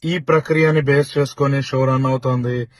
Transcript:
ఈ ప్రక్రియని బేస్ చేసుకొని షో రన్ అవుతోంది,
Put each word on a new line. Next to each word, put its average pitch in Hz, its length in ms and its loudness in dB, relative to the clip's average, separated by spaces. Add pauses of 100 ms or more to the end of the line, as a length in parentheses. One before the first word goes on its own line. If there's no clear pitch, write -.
ఈ 170 140 -2
ప్రక్రియని 156 600 2
బేస్ 143 380 0
చేసుకొని 139 440 0
షో 131 220 -2
రన్ 131 220 0
అవుతోంది, 123 600 -2 (120)